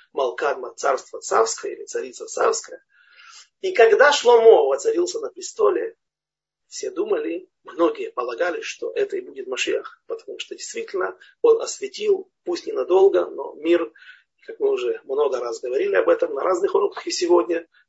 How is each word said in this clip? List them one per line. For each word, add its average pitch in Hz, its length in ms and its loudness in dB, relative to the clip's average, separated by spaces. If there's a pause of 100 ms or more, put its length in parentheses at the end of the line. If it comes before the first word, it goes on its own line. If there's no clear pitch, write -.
(140)
Малкадма, 131 600 -4
царство - 440 -6
царское - 540 0
или - 120 -16
царица - 420 -10
царская. - 560 -4 (800)
И - 100 -4
когда 226 400 6
Шломо 226 560 8
воцарился 151 520 -2
на 127 100 -8
престоле, - 680 -2 (720)
все - 240 -10
думали, 165 580 -4 (140)
многие 151 480 -2
полагали, 156 500 -6
что - 300 -10
это 135 260 -4
и 123 40 -6
будет 135 260 -14
Машиах, - 580 -6
потому - 320 -12
что - 160 -14
действительно - 640 -8 (240)
он 151 200 6
осветил, - 680 -4 (140)
пусть - 240 -8
ненадолго, 139 580 4
но - 300 -12
мир, 165 360 0 (540)
как 113 140 -16
мы 139 100 2
уже 123 360 -2
много 135 340 -2
раз 117 200 -8
говорили 160 360 -2
об 170 140 2
этом 165 260 2
на 139 80 -6
разных 180 320 0
уроках - 320 -2
и - 40 -6
сегодня, 170 560 0 (220)